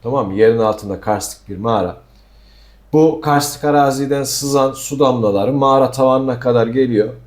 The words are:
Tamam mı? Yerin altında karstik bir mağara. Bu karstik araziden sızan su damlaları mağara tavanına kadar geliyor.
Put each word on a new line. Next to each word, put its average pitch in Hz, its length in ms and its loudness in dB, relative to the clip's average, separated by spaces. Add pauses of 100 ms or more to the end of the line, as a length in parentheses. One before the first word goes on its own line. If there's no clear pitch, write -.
Tamam 120 240 -2
mı? 92 60 -8
Yerin 110 240 4
altında 107 440 -2
karstik - 480 -6
bir 101 80 -12
mağara. 101 400 -2 (960)
Bu 156 280 4
karstik 143 420 -2
araziden 139 600 0
sızan 139 480 -2
su - 280 -10
damlaları 113 540 0
mağara 135 380 2
tavanına 131 480 0
kadar 120 280 2
geliyor. 117 460 0 (140)